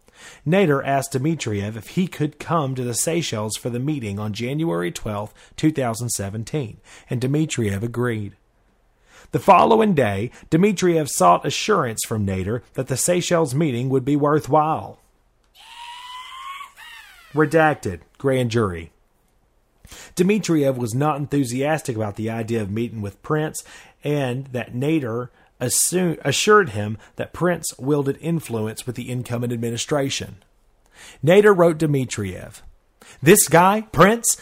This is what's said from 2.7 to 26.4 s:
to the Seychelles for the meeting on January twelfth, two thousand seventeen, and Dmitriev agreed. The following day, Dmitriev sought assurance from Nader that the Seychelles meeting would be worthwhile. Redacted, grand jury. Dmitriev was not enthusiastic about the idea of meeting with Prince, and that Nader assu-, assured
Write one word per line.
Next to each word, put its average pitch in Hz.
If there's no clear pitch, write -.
to 127
the 120
Seychelles 113
for -
the 120
meeting 123
on 107
January 160
twelfth, 107
two 156
thousand 120
seventeen, 107
and 120
Dmitriev 123
agreed. 117
The 156
following 214
day, 110
Dmitriev 170
sought 175
assurance 147
from 107
Nader 98
that 127
the 131
Seychelles 165
meeting 135
would 131
be 143
worthwhile. 147
Redacted, 147
grand 131
jury. 92
Dmitriev 170
was 120
not 143
enthusiastic 139
about 107
the 110
idea 113
of 98
meeting 110
with 98
Prince, 151
and 139
that 123
Nader 127
assu-, 170
assured 190